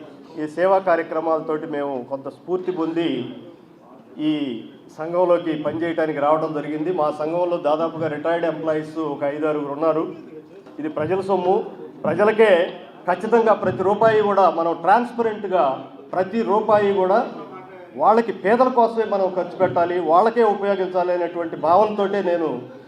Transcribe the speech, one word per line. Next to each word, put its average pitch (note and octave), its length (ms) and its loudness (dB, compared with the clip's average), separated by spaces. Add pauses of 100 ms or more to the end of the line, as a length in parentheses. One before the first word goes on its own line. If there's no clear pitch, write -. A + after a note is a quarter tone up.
(440)
ఈ D3+ 40 -6
సేవా F3+ 300 2
కార్యక్రమాలతోటి D#3+ 880 -2
మేము C#3+ 440 -6
కొంత C3+ 200 -8
స్ఫూర్తి F3+ 420 -6
పొంది D#3+ 640 -2 (840)
ఈ C#3+ 440 -2 (340)
సంఘంలోకి E3+ 680 0
పనిచేయడానికి D#3 560 -2
రావడం D#3 340 2
జరిగింది. D3+ 400 -4
మా D3+ 180 0
సంఘంలో E3+ 460 -2
దాదాపుగా D#3+ 500 -2
రిటైర్డ్ D#3+ 380 -2
ఎంప్లాయీస్ D#3 520 -4
ఒక D3 260 -4
ఐదారుగురు D3 480 -2
ఉన్నారు. D#3+ 440 -2 (640)
ఇది D3+ 100 -6
ప్రజల D#3 320 -2
సొమ్ము. F#3+ 420 0 (400)
ప్రజలకే G3 680 4 (420)
ఖచ్చితంగా A3 420 4
ప్రతి F#3+ 300 -2
రూపాయి G#3+ 380 4
కూడా G3 280 4
మనం E3 240 0
ట్రాన్స్పరెంట్గా G3+ 1120 0 (280)
ప్రతి F#3+ 280 -2
రూపాయి G#3 520 2
కూడా F#3+ 340 2 (680)
వాళ్ళకి G#3+ 340 4
పేదల A#3 360 2
కోసమే A3+ 360 2
మనం G3 320 0
ఖర్చు F3 220 -4
పెట్టాలి, F3 420 0
వాళ్ళకే G#3 440 4
ఉపయోగించాలి F#3 680 0
అనేటువంటి E3+ 420 -4
భావనతోటే G3 680 2
నేను E3 400 -2 (260)